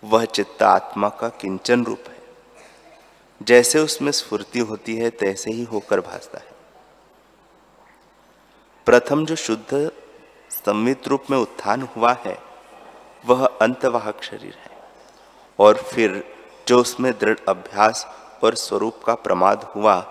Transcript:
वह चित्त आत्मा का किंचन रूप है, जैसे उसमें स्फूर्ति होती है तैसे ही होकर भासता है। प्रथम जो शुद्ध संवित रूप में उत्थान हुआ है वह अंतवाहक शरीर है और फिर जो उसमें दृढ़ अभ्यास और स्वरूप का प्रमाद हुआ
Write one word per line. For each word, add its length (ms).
वह 240
चित्त 360
आत्मा 480
का 200
किंचन 540
रूप 240
है, 140
जैसे 400
उसमें 320
स्फूर्ति 480
होती 360
है 160
तैसे 380
ही 140
होकर 360
भासता 380
है। 140
प्रथम 400
जो 100
शुद्ध 540
संवित 580
रूप 220
में 80
उत्थान 500
हुआ 280
है 220
वह 220
अंतवाहक 760
शरीर 320
है 160
और 260
फिर 380
जो 120
उसमें 380
दृढ़ 200
अभ्यास 580
और 100
स्वरूप 500
का 120
प्रमाद 480
हुआ 260